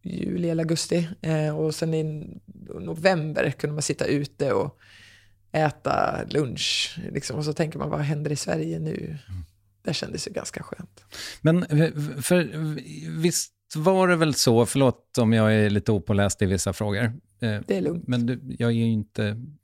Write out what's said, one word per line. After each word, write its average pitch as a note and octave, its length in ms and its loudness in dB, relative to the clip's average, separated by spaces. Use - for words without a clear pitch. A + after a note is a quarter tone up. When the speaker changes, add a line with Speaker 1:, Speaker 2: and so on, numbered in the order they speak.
Speaker 1:
juli F3 460 -4
eller E3 140 0
augusti, E3 460 0
eh, D#3 360 0
och D#3 180 0
sen D#3+ 180 -2
i D#3 340 -4
november E3 720 0
kunde D3 220 -4
man D3+ 80 -4
sitta - 240 -2
ute C#3+ 480 0
och G2 240 -2
äta - 800 0
lunch, - 680 -2
liksom. - 260 -6
Och D3+ 80 -2
så D3+ 80 -2
tänker D#3+ 260 -4
man, C#3+ 100 -4
"Vad D3 100 -2
händer D3 320 -2
i D3 40 -2
Sverige E3 440 -4
nu?" D#3 380 -6
Speaker 2:
Mm. F#2 140 -10
Speaker 1:
Det D#3+ 100 -2
kändes - 340 -6
ju - 40 -10
ganska - 320 -8
skönt. - 400 -14
Speaker 2:
Men, E3+ 220 4
eh, D3+ 280 4
för F3 280 2
visst - 300 0
var F#3 320 4
det F3+ 80 6
väl D#3+ 180 4
så, A#2 320 6
förlåt - 520 2
om A2+ 160 6
jag A2 220 6
är G#2+ 140 6
lite G#2 220 2
opåläst G2+ 500 2
i G#2 40 4
vissa F#2+ 280 2
frågor, G#2 300 -2
eh, G#2+ 260 -2
Speaker 1:
Det G3 100 0
är F3+ 40 -2
lugnt. E3+ 260 -4
Speaker 2:
men A#2+ 180 0
du, B2+ 340 -4
jag A#2+ 100 2
är A#2 40 2
ju A#2 180 2
inte A2 500 -2